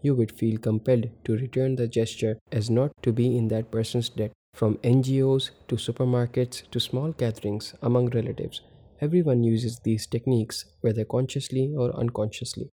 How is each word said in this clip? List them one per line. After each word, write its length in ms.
you 140
would 160
feel 260
compelled 540
to 120
return 380
the 120
gesture 520
as 200
not 200
to 100
be 240
in 120
that 200
person's 400
debt. 220
From 280
N 200
G 180
Os 300
to 80
supermarkets 960
to 80
small 320
gatherings 720
among 260
relatives, 520
everyone 440
uses 400
these 240
techniques, 580
whether 240
consciously 720
or 180
unconsciously. 800